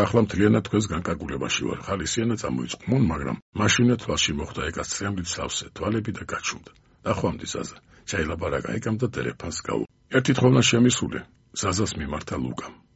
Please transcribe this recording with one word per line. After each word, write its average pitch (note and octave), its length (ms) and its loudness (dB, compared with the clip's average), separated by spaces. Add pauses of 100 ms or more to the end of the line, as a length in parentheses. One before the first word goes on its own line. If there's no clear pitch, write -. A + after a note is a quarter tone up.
ახლა A2+ 200 6
მთლიანად G2 420 4
თქვენს G#2+ 260 2
განკარგულებაში D#2+ 720 -4
ვარ. - 160 -4
ხალისიანა G#2 560 -2
წამოიწყო B1+ 480 -4
მონ, B2+ 240 2
მაგრამ“, C#2 340 -4 (140)
მაშინვე A#2+ 400 4
თვალში - 380 -2
მოხვდა - 340 -6
ეკას - 220 -6
ცხენით G2 420 -4
სავსე - 400 -6
თვალები G#2+ 400 -2
და - 140 -12
გაჩუმდა. - 460 -8 (340)
„ნახვამდის, - 480 -2
ზაზა“, - 240 -8 (260)
ჩაილაპარაკა D#2 720 -2
ეკამ A2 240 -2
და B2 80 2
დერეფანს - 560 -6
გაუ-, - 240 -2 (240)
„ერთი B2+ 220 4
თხოვნა B2+ 280 6
შემისული“, A#2+ 580 4 (360)
ზაზას G2 400 0
მიმართა D2+ 400 -6
ლუკამ. B1+ 400 -6 (200)